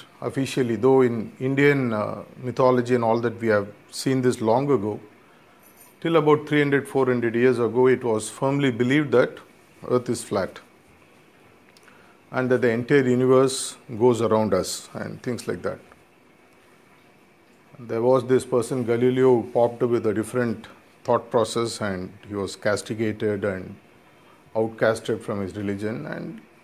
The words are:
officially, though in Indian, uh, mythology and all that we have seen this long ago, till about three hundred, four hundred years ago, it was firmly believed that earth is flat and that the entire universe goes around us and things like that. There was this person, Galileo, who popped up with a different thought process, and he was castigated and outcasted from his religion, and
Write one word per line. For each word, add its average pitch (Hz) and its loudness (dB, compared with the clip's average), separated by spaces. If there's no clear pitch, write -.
officially, 123 -2
though 131 6
in 117 0
Indian, 135 2
uh, 107 -4
mythology 127 2
and 120 2
all 117 2
that 113 -4
we 113 -2
have 104 2
seen 131 -2
this 123 0
long 123 2
ago, 104 -2
till 165 0
about 147 4
three 147 2
hundred, 139 2
four 135 0
hundred 120 0
years 120 4
ago, 120 2
it 127 2
was 110 -2
firmly 143 0
believed 127 0
that 123 2
earth 123 0
is 120 -4
flat - -4
and 127 -2
that 123 2
the 123 2
entire 123 2
universe 131 2
goes 117 4
around 110 2
us - -4
and 107 -10
things 120 -8
like 90 -6
that. 92 -8
There 113 -6
was 123 4
this 123 2
person, 123 -2
Galileo, 127 4
who 107 -8
popped 117 0
up 120 0
with 113 0
a 104 0
different 110 -4
thought 117 0
process, 120 -2
and 92 -6
he 101 -14
was 98 -6
castigated 107 -4
and 95 -8
outcasted 113 -2
from 104 -8
his 95 -8
religion, 104 -6
and 170 -12